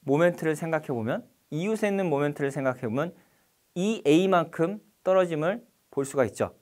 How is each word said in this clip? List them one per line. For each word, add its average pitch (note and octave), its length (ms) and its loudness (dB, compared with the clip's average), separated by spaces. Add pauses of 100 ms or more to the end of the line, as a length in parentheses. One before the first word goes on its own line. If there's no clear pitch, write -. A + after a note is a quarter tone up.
모멘트를 D#3+ 540 2
생각해보면, D#3 720 -4 (220)
이웃에 G#3 380 -2
있는 G3 220 0
모멘트를 C#3+ 420 -2
생각해보면 C3+ 640 -4 (580)
이 G3+ 320 -2
A만큼 E3+ 760 2 (240)
떨어짐을 F#3 640 2 (240)
볼 C#3 160 -2
수가 C3+ 200 2
있죠. G2+ 360 -2